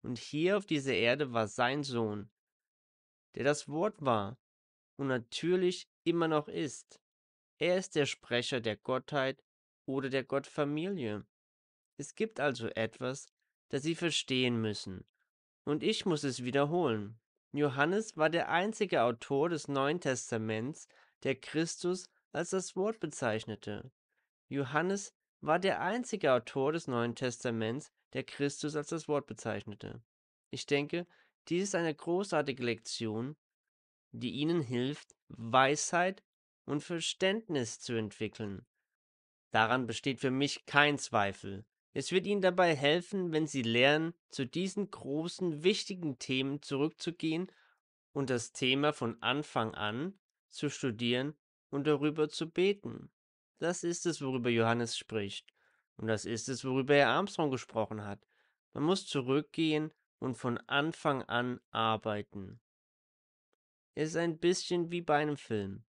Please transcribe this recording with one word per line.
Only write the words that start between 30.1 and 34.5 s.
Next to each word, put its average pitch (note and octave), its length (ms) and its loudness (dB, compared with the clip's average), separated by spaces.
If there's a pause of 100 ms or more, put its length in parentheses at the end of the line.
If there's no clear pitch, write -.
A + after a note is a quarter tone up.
Ich - 160 -8
denke, D3 400 0 (420)
dies F3 160 2
ist G3 100 -4
eine E3 200 2
großartige E3 720 -2
Lektion, A#2 720 -4 (760)
die A#2 200 -6
Ihnen D#3 280 0